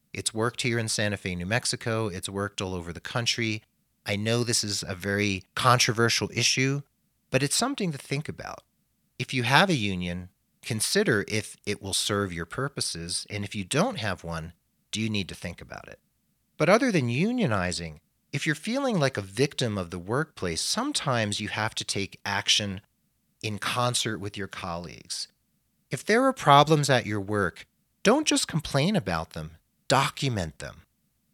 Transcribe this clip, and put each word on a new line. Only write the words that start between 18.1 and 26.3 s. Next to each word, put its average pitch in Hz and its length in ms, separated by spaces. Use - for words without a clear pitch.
if 143 140
you're 156 80
feeling 240 440
like 135 200
a 101 40
victim 107 540
of 90 140
the 90 80
workplace, 95 640
sometimes 123 760
you 104 100
have 110 260
to - 100
take - 400
action 101 560
in 107 160
concert 123 600
with 101 180
your 98 120
colleagues. - 800
If 135 140
there 233 200
are 269 80